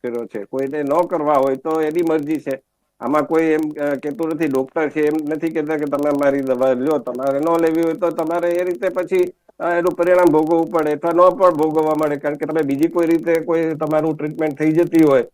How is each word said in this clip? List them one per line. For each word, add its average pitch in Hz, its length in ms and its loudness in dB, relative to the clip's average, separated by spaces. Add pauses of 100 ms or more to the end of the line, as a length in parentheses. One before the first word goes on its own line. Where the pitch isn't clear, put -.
કર્યો 120 220 -6
છે. 101 180 -10
કોઈને 135 380 -4
ન 147 240 0
કરવા 151 280 0
હોય 135 220 2
તો 160 240 -4
એની 156 220 -2
મરજી 156 340 -2
છે. 139 260 -8 (380)
આમાં 143 220 0
કોઈ 160 200 0
એમ, 156 280 0
અ, 147 240 -4
કહેતું 151 340 -6
નથી, 160 180 -2
ડોક્ટર 135 420 -2
છે 156 120 -4
એમ 151 160 2 (120)
નથી 156 220 -4
કહેતા 156 260 -4
કે 147 80 -4
તમે 147 260 -2
મારી 143 300 2
દવા 131 320 0
લ્યો, 135 260 0
તમારે 131 420 -4
ન 165 200 0
લેવી 160 220 2
હોય 165 120 0
તો 170 160 -2
તમારે 170 400 -2
એ 175 140 -2
રીતે 180 240 -4
પછી, 180 440 -2 (260)
અ, 165 120 -4
એનું 170 220 0
પરિણામ 175 400 4
ભોગવવું 160 380 2
પડે 151 220 0
અથવા 165 200 -2
ન 175 260 6
પણ 180 120 6
ભોગવવા 156 480 0
મળે, 151 180 0
કારણ 147 180 -4
કે 151 120 -6
તમે 156 160 0
બીજી 139 260 0
કોઈ 170 180 0
રીતે 165 280 2
કોઈ 160 400 0
તમારું 156 420 0
ટ્રીટમેન્ટ 151 420 -4
થઈ 156 140 2
જતી 165 320 4
હોય 135 300 4